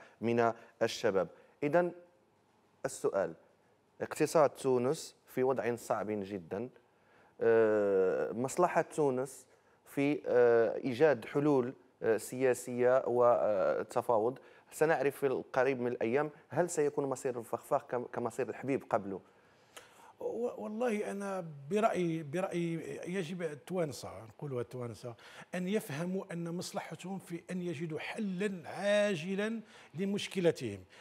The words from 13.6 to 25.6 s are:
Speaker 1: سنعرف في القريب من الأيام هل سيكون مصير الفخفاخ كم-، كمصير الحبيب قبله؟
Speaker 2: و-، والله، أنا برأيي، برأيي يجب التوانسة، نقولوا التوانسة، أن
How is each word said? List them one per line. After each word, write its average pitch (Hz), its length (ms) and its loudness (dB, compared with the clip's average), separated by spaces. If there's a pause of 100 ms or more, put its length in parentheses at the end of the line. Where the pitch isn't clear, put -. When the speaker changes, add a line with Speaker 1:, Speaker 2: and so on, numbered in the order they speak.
Speaker 1:
سنعرف 143 440 2
في 139 100 0
القريب 127 540 0
من 120 120 0
الأيام 135 380 0 (180)
هل 175 220 -2
سيكون 147 340 0
مصير 127 340 -4
الفخفاخ 127 460 -4
كم-، 123 200 -4
كمصير 120 440 -4
الحبيب 131 420 -2
قبله؟ 98 300 -2 (1000)
Speaker 2:
و-، 226 440 -4
والله، 214 460 -2
أنا 196 360 -6 (240)
برأيي، 175 520 2
برأيي 170 840 -4
يجب 180 360 -6
التوانسة، 147 800 -6
نقولوا 131 360 -8
التوانسة، 117 540 -10 (400)
أن 180 140 -4